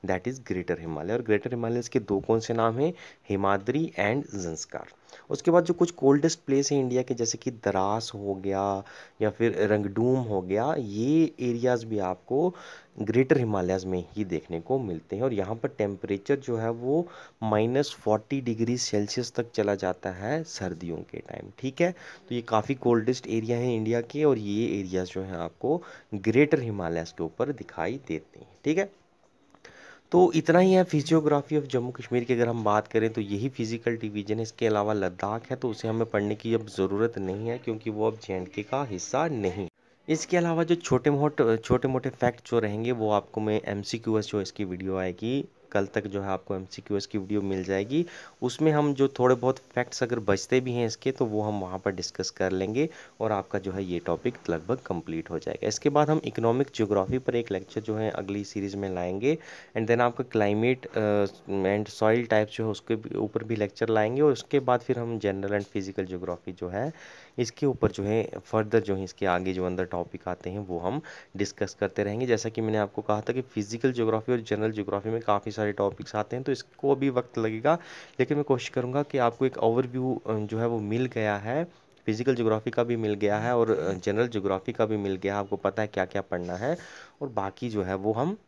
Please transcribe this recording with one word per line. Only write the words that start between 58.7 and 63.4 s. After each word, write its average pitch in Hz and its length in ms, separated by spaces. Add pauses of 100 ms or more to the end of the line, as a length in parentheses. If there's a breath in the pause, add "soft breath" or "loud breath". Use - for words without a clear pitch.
में 98 140
लाएंगे। 95 480 (400 loud breath)
And 113 100
then 117 140
आपका 120 220
क्लाइमेट, 113 600
अ, 104 400 (240)
and 101 360
soil 110 380
types 107 340
जो 113 60
है 110 60
उसके 107 260
भी, 110 200
ऊपर 107 280